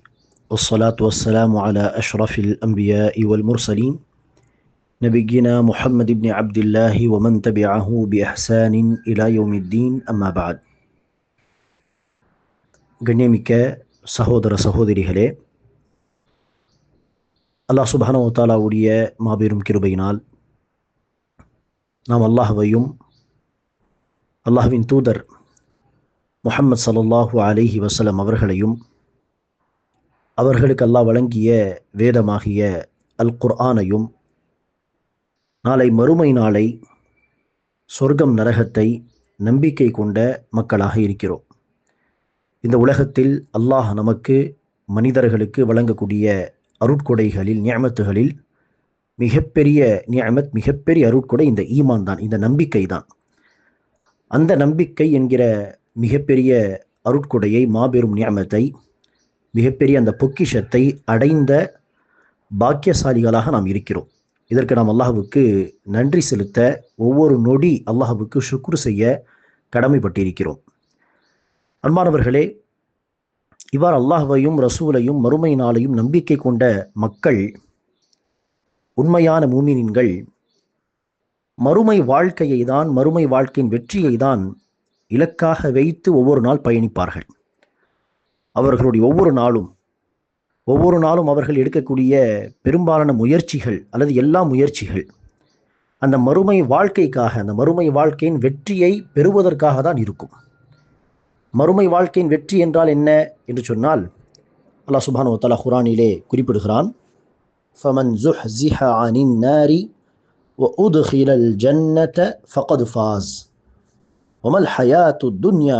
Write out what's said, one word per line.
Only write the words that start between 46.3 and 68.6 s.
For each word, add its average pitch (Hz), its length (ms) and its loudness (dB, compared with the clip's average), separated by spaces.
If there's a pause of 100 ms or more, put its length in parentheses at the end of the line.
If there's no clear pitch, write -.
அருட்கொடைகளில், 110 800 -2
நியமத்துகளில் 117 720 -2 (840)
மிகப்பெரிய 147 600 2 (280)
நியமத், 123 440 -2
மிகப்பெரிய 143 560 0
அருட்கொடை 135 380 0
இந்த 107 180 0 (100)
ஈமான் 131 300 0
தான், 92 160 -6
இந்த 107 180 -4
நம்பிக்கை 127 480 -2
தான். 87 200 -8 (1300)
அந்த 160 240 2
நம்பிக்கை 156 560 0
என்கிற 127 320 2 (520)
மிகப்பெரிய 131 560 0 (540)
அருட்கொடையை, 117 640 0
மாபெரும் 117 480 0
நியமத்தை, 104 460 -2 (920)
மிகப்பெரிய 131 460 2
அந்த 107 140 2
பொக்கிஷத்தை 131 680 -2 (220)
அடைந்த 139 460 2 (1000)
பாக்கியசாலிகளாக 120 1040 0
நாம் 98 160 -2
இருக்கிறோம். 98 360 -8 (440)
இதற்கு 131 240 0
நாம் 110 180 2
அல்லாஹ்வுக்கு 120 500 0 (440)
நன்றி 131 340 0
செலுத்த 101 380 -4 (380)
ஒவ்வொரு 139 420 2
நொடி 135 340 2 (120)
அல்லாஹ்வுக்கு 113 560 -4
ஷுக்ர் 139 440 -6